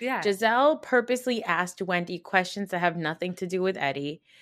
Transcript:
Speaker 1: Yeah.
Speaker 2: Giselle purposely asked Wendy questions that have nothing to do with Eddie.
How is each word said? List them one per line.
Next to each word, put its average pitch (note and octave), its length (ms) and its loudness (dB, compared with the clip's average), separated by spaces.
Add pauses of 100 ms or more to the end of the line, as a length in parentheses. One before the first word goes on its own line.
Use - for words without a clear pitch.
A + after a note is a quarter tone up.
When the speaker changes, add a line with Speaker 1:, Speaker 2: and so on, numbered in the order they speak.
Speaker 1:
Yeah. A#3+ 220 -4
Speaker 2:
Giselle A3+ 560 4
purposely B3 640 0
asked F3+ 400 -2
Wendy F3 380 -2
questions F#3+ 500 0
that F3+ 80 -4
have E3+ 180 2
nothing E3+ 380 -4
to F#3 140 -8
do F#3 140 -2
with F#3+ 140 0
Eddie. C#3+ 460 -4 (200)